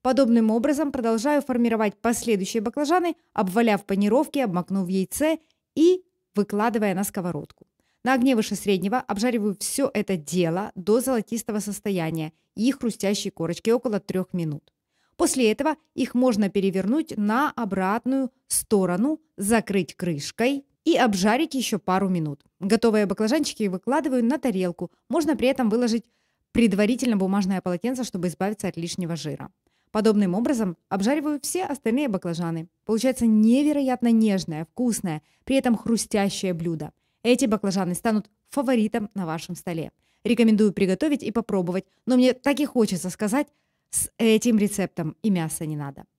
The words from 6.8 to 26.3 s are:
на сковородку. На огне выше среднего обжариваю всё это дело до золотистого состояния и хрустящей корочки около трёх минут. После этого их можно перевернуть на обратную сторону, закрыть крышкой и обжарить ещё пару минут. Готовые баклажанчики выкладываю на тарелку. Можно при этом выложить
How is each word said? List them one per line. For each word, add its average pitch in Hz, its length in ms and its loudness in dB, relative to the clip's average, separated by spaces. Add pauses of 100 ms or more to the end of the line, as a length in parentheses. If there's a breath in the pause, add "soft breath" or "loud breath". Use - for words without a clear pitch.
на 196 80 -2
сковородку. - 640 -8 (360)
На 254 100 2
огне 262 220 4
выше 214 200 -2
среднего 196 440 0
обжариваю 214 600 -2
всё - 340 -2
это 196 240 -2
дело 170 580 -2
до 202 260 2
золотистого 226 580 -4
состояния 165 720 -4 (240)
и 247 160 0
хрустящей 202 600 -4
корочки 165 380 -4
около 233 300 0
трёх - 340 -6
минут. 160 400 -6 (440)
После 254 340 2
этого 285 240 -2 (180)
их 247 220 -4
можно 220 340 2
перевернуть 196 680 -2
на 220 340 0
обратную 226 800 -2 (160)
сторону, 196 720 0 (180)
закрыть 202 560 0
крышкой 220 720 -4 (180)
и 339 140 2
обжарить 214 560 2
ещё 226 240 -2
пару 190 320 0
минут. 160 340 -2 (160)
Готовые 214 460 2
баклажанчики 214 640 -2
выкладываю 254 560 0
на 262 160 0
тарелку. 185 500 -2 (200)
Можно 294 260 0
при 220 120 0
этом 262 220 2
выложить 233 360 0 (460)